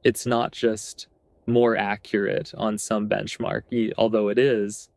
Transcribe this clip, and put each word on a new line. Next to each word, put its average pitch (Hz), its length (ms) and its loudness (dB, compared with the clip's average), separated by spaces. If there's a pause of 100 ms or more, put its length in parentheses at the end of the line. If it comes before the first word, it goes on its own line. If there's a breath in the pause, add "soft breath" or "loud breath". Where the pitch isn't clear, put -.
It's - 200 2
not 120 280 -2
just - 540 -4 (380)
more 117 300 4
accurate 101 800 -2
on 107 220 -2
some 107 320 -2
benchmark, - 600 -4
e-, 113 260 0
although 110 320 2
it 107 100 2
is 107 580 0